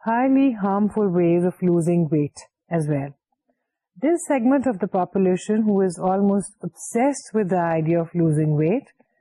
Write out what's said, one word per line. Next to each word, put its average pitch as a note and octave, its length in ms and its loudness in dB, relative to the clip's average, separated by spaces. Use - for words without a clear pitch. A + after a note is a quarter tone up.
highly C4+ 480 2
harmful G3+ 440 0
ways F3 300 2
of - 200 -6
losing E3+ 420 2
weight D3 320 -2
as D3+ 140 -2
well۔ C#3 180 -4
This D#4+ 320 -2
segment C4 420 0
of G3 80 -4
the G3+ 160 -4
population F#3+ 720 0
who G3+ 140 2
is F3+ 180 -2
almost G3 560 -2
obsessed - 640 -4
with G#3 200 0
the F3 100 0
idea E3 400 0
of D#3+ 100 -10
losing D#3 400 2
weight E3 400 -2